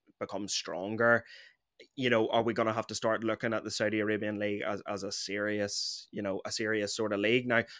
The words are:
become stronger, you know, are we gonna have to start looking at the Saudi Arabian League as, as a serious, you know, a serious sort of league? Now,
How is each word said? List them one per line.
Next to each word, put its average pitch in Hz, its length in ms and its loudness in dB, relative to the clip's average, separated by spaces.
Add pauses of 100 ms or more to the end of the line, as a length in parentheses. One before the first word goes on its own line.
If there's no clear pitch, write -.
(200)
become 101 300 -6
stronger, 110 760 2 (720)
you 127 140 0
know, 113 180 4
are 113 160 4
we 113 100 2
gonna 113 200 2
have 110 140 -2
to 110 80 -6
start 113 280 0
looking 110 300 0
at 110 100 0
the 107 80 -6
Saudi 107 300 0
Arabian 107 360 0
League 104 260 -2
as, 98 220 -4
as 98 180 -6
a 101 100 -6
serious, 104 1000 -4
you - 100 -6
know, 98 240 -2
a 104 60 -6
serious 107 420 0
sort 107 200 0
of 101 80 0
league? 120 260 4
Now, 117 160 4 (160)